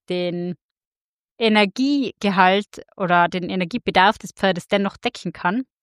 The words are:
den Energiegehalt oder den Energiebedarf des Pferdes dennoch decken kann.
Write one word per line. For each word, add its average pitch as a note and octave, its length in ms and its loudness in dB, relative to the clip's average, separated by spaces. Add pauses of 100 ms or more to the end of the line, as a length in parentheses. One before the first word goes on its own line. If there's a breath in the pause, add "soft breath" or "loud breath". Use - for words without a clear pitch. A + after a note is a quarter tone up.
den F3 480 -4 (840)
Energiegehalt G#3 1500 0 (120)
oder F3 320 2
den F3 220 -6
Energiebedarf F#3 680 2
des - 140 -18
Pferdes F#3 360 -2
dennoch G3 300 -2
decken - 360 -8
kann. G#3 300 -4 (200)